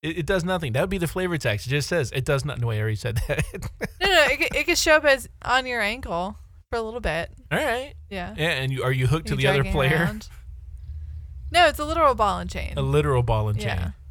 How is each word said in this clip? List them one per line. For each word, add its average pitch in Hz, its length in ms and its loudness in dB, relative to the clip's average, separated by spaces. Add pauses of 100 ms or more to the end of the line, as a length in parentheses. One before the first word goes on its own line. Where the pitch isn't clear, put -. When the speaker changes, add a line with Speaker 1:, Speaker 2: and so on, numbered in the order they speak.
Speaker 1:
It, 165 180 -6
it 156 60 -2
does 185 200 2
nothing. 170 280 -2
That 131 80 2
would 190 80 0
be 196 80 -2
the 170 100 0
flavor 180 300 -2
text. 113 300 -2
It 123 40 -2
just 143 180 0
says, 160 240 0
"It 135 100 -2
does 139 220 0
not," 139 160 -6
no, 117 100 0
I 107 80 -2
already 110 160 0
said 113 320 -2
that. 147 240 -2
<laughs> - 180 -10 (320)
Speaker 2:
No, 370 60 2
no, 359 240 6
it 285 60 0
could, 302 180 -2
it 294 100 0
could 349 120 2
show 311 180 4
up 311 80 4
as 269 240 4 (160)
on 254 220 2
your 247 160 -2
ankle 208 560 -4 (340)
for 240 60 -4
a 233 40 -2
little 220 200 -8
bit. 165 300 -4 (200)
Speaker 1:
All 156 60 0
right. 262 360 -2 (160)
Speaker 2:
Yeah. 190 280 -8
Speaker 1:
Yeah, 160 140 0
and 135 200 -2
you, 131 120 -4
are 127 100 2
you 127 140 0
hooked 156 200 0
to 156 60 -2
Speaker 2:
You're 135 80 -2
Speaker 1:
the 135 60 4
other 139 160 4
Speaker 2:
dragging 139 100 0
Speaker 1:
player? 143 240 4
Speaker 2:
around. 208 320 0 (1200)
No, 339 160 8
it's - 120 2
a 302 60 0
literal 311 300 4
ball 202 240 2
and 180 100 -6
chain. - 280 -6
Speaker 1:
A 139 40 0
literal 139 420 4
ball 110 260 2
and 104 120 0
Speaker 2:
Yeah. - 140 -2
Speaker 1:
chain. 87 180 -4 (180)